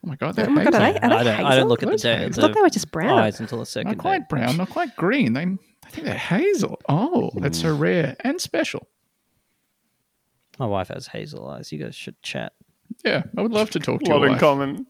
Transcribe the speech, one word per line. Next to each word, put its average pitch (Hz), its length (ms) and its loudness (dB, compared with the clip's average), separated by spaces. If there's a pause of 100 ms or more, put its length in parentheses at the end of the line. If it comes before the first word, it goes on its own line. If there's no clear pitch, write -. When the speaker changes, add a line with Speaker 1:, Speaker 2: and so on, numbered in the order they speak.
Speaker 1:
Oh 180 60 -6
my 135 60 -6
God, - 200 -4
they're 220 120 0
Speaker 2:
Oh - 20 -2
my 294 140 4
God, 349 100 4
are 339 80 6
Speaker 1:
hazel. - 200 4
Speaker 2:
they, - 60 2
are - 20 6
they - 60 6
Speaker 3:
I 117 80 4
don't, 120 40 4
I 107 140 2
don't 143 100 2
Speaker 2:
hazel? 131 180 6
Speaker 3:
look 117 140 2
at - 20 -2
the - 60 0
Speaker 1:
Those 427 100 0
Speaker 3:
da-, 117 160 2
Speaker 1:
hazel. - 260 0
Speaker 2:
I 311 40 6
thought 415 80 2
they 427 60 4
were 359 80 8
just - 220 -4
brown. 170 280 2
Speaker 3:
eyes 107 200 2
until 113 200 -6
the 120 80 -8
second - 240 -4
Speaker 1:
Not 208 80 -4
quite 381 220 0
Speaker 3:
date. - 80 -14
Speaker 1:
brown, 123 280 0
not 185 140 -2
quite 320 240 -4
green. 180 380 2
They, 139 100 -2
I - 480 -8
think 320 160 -10
they're - 100 -2
hazel. 294 640 0 (100)
Oh, 233 460 2
that's 165 260 -2
so 160 140 0
Speaker 4:
Mm. 143 40 -4
Speaker 1:
rare 170 420 0
and 302 200 -2
special. - 460 -4 (1700)
Speaker 3:
My 135 60 -2
wife 98 240 -2
has - 180 -12
hazel 107 400 -12
eyes. - 240 -14
You 151 80 -10
guys - 160 -10
should - 280 -16
chat. - 300 -8 (520)
Speaker 1:
Yeah, 180 180 0 (140)
I - 40 -2
would 233 120 -2
love 214 180 0
to 175 80 -2
talk 123 220 -4
to 269 80 0
Speaker 4:
Lot 147 80 6
Speaker 1:
your 143 80 4
Speaker 4:
in - 80 2
Speaker 1:
wife. - 80 -2
Speaker 4:
common. 143 480 0